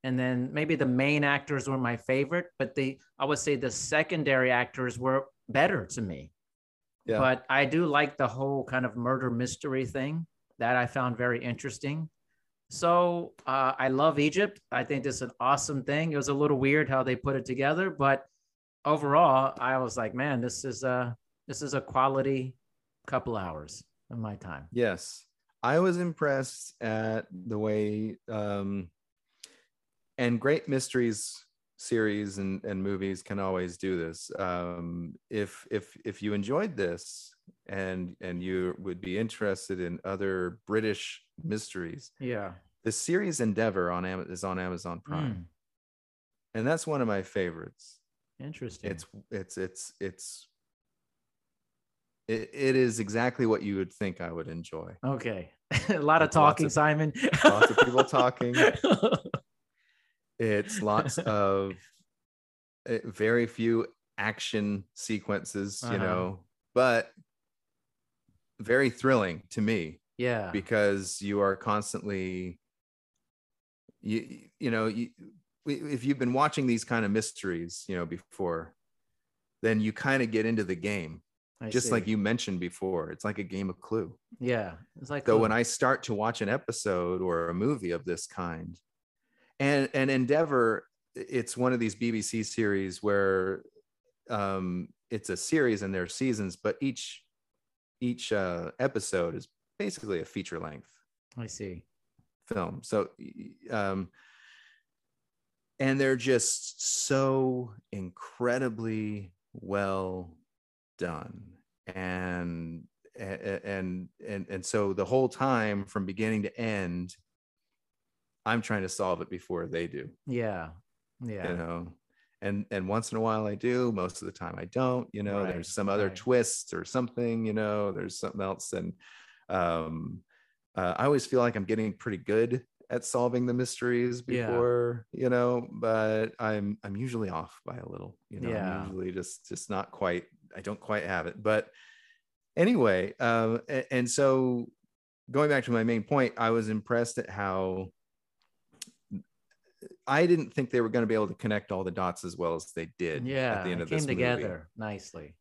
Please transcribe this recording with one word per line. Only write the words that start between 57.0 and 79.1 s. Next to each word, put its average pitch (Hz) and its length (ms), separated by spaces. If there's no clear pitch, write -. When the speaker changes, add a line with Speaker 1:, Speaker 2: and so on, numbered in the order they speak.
Speaker 2:
lots - 280
of - 60
people - 260
talking. 123 560
Speaker 1:
<laughs> 320 60
Speaker 2:
It's 107 420
lots 107 360
Speaker 1:
<laughs> - 20
Speaker 2:
of, 98 540
uh, 117 160
very 113 400
few 113 420
action 104 640
sequences, 101 880
you 120 60
Speaker 1:
Uh-huh. 110 80
Speaker 2:
know, 92 420
but 120 380
very 123 300
thrilling 110 640
to 113 100
me. 92 380
Speaker 1:
Yeah. 117 340
Speaker 2:
Because 101 720
you 101 200
are 98 140
constantly, 92 1040
you, 110 380
you 123 120
know, 110 160
you, 117 220
if 143 380
you've 135 160
been 123 140
watching 139 340
these 117 160
kind 113 220
of 101 60
mysteries, 90 760
you 95 80
know, 87 100
before, 82 680